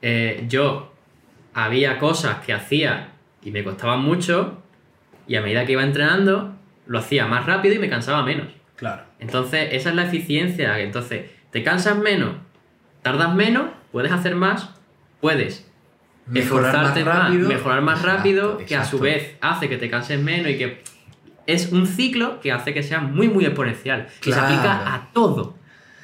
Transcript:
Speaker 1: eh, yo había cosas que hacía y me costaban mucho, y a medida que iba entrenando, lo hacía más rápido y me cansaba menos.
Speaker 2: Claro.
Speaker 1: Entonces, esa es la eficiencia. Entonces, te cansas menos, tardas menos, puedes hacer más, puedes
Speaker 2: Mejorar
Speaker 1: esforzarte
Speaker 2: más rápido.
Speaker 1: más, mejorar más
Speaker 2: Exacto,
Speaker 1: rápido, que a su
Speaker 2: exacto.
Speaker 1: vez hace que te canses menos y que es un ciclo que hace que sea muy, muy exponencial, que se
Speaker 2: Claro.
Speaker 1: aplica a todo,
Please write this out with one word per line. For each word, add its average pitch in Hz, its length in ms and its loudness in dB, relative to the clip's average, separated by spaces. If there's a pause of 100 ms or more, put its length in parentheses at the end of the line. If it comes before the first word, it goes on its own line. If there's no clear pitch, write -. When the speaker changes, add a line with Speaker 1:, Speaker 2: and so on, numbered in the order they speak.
Speaker 1:
eh, 117 480 -2
yo 135 440 0 (600)
había 127 460 0
cosas 147 400 0
que - 120 -8
hacía 127 600 -2 (280)
y 104 100 -12
me 104 120 -6
costaban 117 380 -2
mucho, 175 600 0 (680)
y 117 80 -2
a 107 60 0
medida 110 240 0
que 131 80 0
iba 131 100 2
entrenando, 170 760 2 (300)
lo 117 120 -2
hacía 117 280 0
más 120 180 0
rápido 190 300 2
y 226 40 -2
me 180 100 -2
cansaba 131 360 0
menos. 135 220 -4 (280)
Speaker 2:
Claro. 110 280 -10 (160)
Speaker 1:
Entonces, 127 520 -2
esa 131 180 -2
es 165 60 0
la 175 100 2
eficiencia. 156 760 0
Entonces, 104 500 -6 (220)
te 120 120 -4
cansas 180 340 2
menos, 196 380 0 (680)
tardas 151 300 2
menos, 240 340 2 (240)
puedes 131 200 0
hacer 175 240 2
más, 190 360 0 (500)
puedes 139 480 -2 (560)
Speaker 2:
Mejorar 127 480 2
Speaker 1:
esforzarte 147 320 2
Speaker 2:
más 165 100 2
rápido. 180 260 4
Speaker 1:
más, 135 160 2
mejorar 131 240 0
más 156 180 0
Speaker 2:
Exacto, 180 180 2
Speaker 1:
rápido, 196 400 2
que - 180 -6
a 135 80 0
su 139 140 -2
Speaker 2:
exacto. 131 60 0
Speaker 1:
vez 147 360 -2
hace 160 300 -2
que 127 80 -4
te 120 120 -6
canses 120 320 -2
menos 160 300 0
y 135 60 -2
que 123 260 -8 (640)
es 175 260 0
un 180 160 4
ciclo 247 520 -2
que 139 120 -2
hace 123 220 -2
que 147 100 -2
sea 160 160 -4
muy, 151 280 2
muy 190 180 4
exponencial, 131 640 -2 (140)
que 131 100 0
se 139 80 4
Speaker 2:
Claro. 135 80 2
Speaker 1:
aplica 139 480 2
a - 160 -14
todo, 147 460 0 (460)